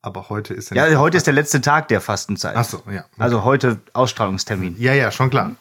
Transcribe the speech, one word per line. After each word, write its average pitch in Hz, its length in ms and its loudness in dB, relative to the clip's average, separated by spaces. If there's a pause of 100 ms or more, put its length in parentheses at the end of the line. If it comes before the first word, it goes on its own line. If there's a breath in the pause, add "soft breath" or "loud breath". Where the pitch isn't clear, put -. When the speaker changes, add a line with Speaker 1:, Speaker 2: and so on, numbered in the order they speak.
Speaker 1:
Aber 95 280 -12
heute 104 240 -6
ist 95 160 -12
ja 98 80 -2
Speaker 2:
Ja, 151 100 4
Speaker 1:
nicht 156 100 4
Speaker 2:
heute 160 200 4
ist 156 60 2
Speaker 1:
Karfreitag. - 20 -2
Speaker 2:
der 147 80 4
letzte 147 280 2
Tag 147 280 2
der 104 100 2
Fastenzeit. 98 560 -6
Speaker 1:
Ach 120 80 2
so, - 140 -4 (120)
ja. 98 120 -10
Okay. - 40 -18 (120)
Speaker 2:
Also 113 260 0
heute 127 360 2 (120)
Ausstrahlungstermin. 95 880 -2
Speaker 1:
Ja, 127 140 2
ja, 123 180 2
schon 131 180 0
klar. 113 320 0